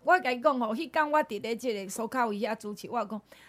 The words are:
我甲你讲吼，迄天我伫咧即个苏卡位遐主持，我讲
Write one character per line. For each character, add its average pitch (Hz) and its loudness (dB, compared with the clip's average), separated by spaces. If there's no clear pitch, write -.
我 349 6
甲 262 -2
你 247 0
讲 277 4
吼， 226 0
迄 285 -6
天 202 2
我 202 6
伫 202 -6
咧 226 -2
即 233 -2
个 196 -6
苏 220 -4
卡 247 0
位 208 -2
遐 214 -2
主 208 -8
持， 196 -14
我 233 -2
讲 208 -6